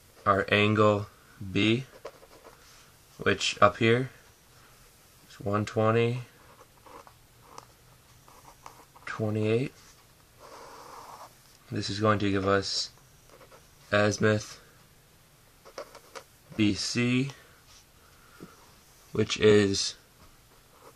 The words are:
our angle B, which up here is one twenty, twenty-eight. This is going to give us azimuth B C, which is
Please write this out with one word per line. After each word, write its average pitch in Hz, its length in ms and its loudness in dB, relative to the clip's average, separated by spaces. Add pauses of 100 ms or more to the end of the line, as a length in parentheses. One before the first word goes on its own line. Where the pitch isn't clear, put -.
(260)
our 98 260 2
angle 104 540 4 (480)
B, 110 320 2 (1300)
which - 420 -2
up 104 160 4
here 120 320 2 (1200)
is - 100 -20
one 104 240 -2
twenty, 117 600 0 (2750)
twenty-eight. 110 680 -2 (2000)
This 104 180 -8
is 104 120 -6
going 107 180 2
to 101 100 0
give 98 160 0
us 98 440 0 (1040)
azimuth 107 680 0 (2000)
B 104 160 2
C, 123 560 -2 (1800)
which 110 240 -2
is 104 580 4 (1000)